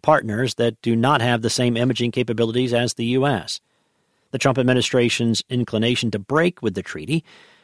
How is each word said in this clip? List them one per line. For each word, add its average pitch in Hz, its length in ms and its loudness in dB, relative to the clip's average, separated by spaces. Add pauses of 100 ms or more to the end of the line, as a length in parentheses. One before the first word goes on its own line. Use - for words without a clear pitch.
partners 123 540 2
that 117 260 -2
do 117 140 2
not 127 260 2
have 117 220 0
the 120 80 0
same 120 260 0
imaging 120 320 0
capabilities 117 640 -2
as 120 220 0
the 117 100 -4
U 131 220 0
S. 104 340 -4 (720)
The 135 80 -6
Trump 131 180 2
administration's 120 960 2
inclination 120 580 -2
to 107 80 -4
break 156 460 -2
with 107 100 -2
the 92 80 -6
treaty 139 420 -6 (400)